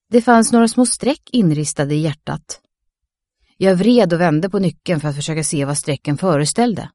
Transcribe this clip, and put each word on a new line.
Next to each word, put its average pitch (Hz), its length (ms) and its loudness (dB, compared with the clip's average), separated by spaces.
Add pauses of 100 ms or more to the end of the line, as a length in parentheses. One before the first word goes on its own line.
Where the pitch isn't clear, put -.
Det 233 120 0
fanns 226 300 4
några 233 160 4
små 247 180 2
streck - 460 -6
inristade 151 640 0
i 151 40 0
hjärtat. 151 640 -8 (960)
Jag 190 180 2
vred 202 380 4
och 165 80 0
vände 170 280 2
på 202 100 -2
nyckeln 175 400 -2
för 151 80 -6
att 143 80 -4
försöka 151 280 -6
se 143 220 -2
vad 143 120 -4
strecken 147 400 -4
föreställde. 180 760 0